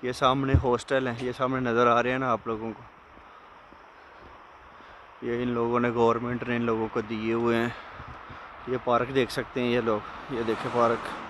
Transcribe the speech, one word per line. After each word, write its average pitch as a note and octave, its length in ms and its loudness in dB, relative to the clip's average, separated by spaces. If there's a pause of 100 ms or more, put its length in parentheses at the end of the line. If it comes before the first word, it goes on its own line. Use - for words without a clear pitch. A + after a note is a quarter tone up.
ये B2 80 -2
सामने C3+ 420 2
हॉस्टल B2+ 520 2
है, A#2+ 180 -6
ये B2 80 -4
सामने C3 280 -2
नज़र A#2+ 260 4
आ A#2 120 6
रहे A#2+ 140 2
हैं C3 60 -2
ना C3 120 0
आप A2 160 -2
लोगों A2+ 240 -4
को, - 120 -14 (2500)
ये A#2+ 160 -2
इन B2 60 0
लोगों A#2+ 300 2
ने, A#2+ 120 2
गवर्नमेंट A#2 560 2
ने A#2+ 80 0
इन A#2 80 0
लोगों A2+ 240 0
को A#2 140 -2
दिए A2 320 -2
हुए A#2 220 2
हैं। A#2 180 0 (960)
ये B2+ 160 -2
पार्क A#2+ 260 2
देख C3 180 2
सकते B2+ 320 -6
हैं B2 80 0
ये A#2+ 120 2
लोग, A2 200 0 (320)
ये A#2 100 -2
देखें A2+ 280 -2
पार्क। A#2 280 2 (300)